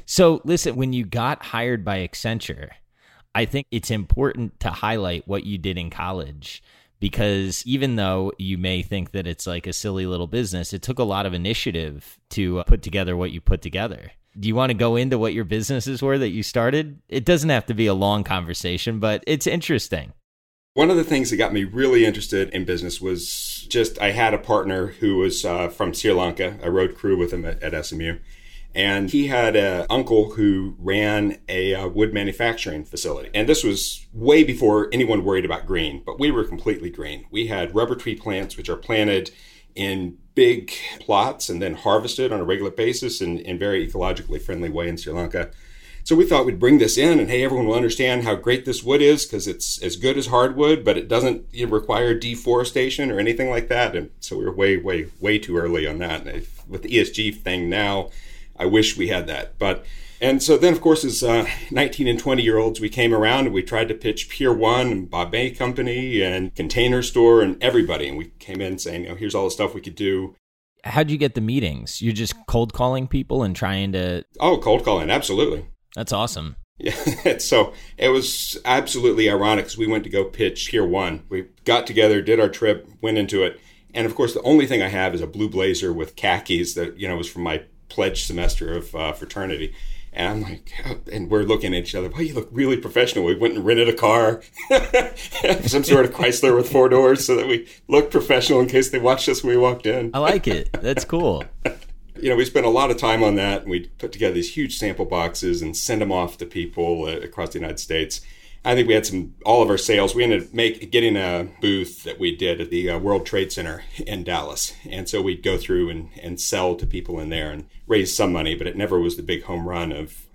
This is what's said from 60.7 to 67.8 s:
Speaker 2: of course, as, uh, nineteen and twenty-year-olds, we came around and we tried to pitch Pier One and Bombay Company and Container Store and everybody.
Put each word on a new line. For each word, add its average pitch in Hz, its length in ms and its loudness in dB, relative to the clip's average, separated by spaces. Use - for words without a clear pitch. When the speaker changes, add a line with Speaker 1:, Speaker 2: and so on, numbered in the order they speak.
Speaker 2:
of 165 80 2
course, - 240 4
as, 120 180 -2
uh, 117 240 2
nineteen 135 380 0
and 117 100 2
twenty-year-olds, 113 600 2
we 107 80 -2
came 117 260 2
around 113 320 4
and 107 80 -2
we 95 80 0
tried 110 260 -2
to 110 60 -2
pitch - 340 -4
Pier 131 240 2
One 117 360 2
and 95 220 -4
Bombay 87 420 -2
Company 123 680 -2
and 92 360 -2
Container 123 460 0
Store 117 400 6
and 95 200 0
everybody. 90 460 2